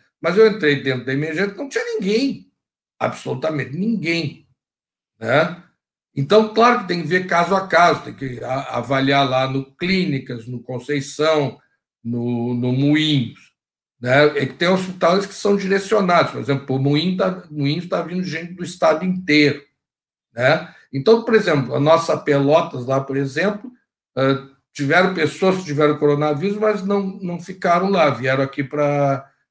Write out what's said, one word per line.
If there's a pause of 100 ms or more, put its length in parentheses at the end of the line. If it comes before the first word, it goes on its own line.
(200)
Mas
eu
entrei
dentro
da
emergência,
não
tinha
ninguém, (460)
absolutamente
ninguém, (720)
né? (520)
Então,
claro
que
tem
que
ver
caso
a
caso,
tem
que
a-,
avaliar
lá
no (120)
Clínicas,
no
Conceição, (460)
no,
no
Moinhos, (480)
né? (120)
É
que
tem
hospitais
que
são
direcionados,
por
exemplo,
o
Moinho
tá,
Moinhos
tá
vindo
gente
do
estado
inteiro, (720)
né? (180)
Então,
por
exemplo,
a
nossa
Pelotas
lá,
por
exemplo, (440)
eh, (340)
tiveram
pessoas
que
tiveram
coronavírus,
mas
não, (220)
não
ficaram
lá,
vieram
aqui
pra, (200)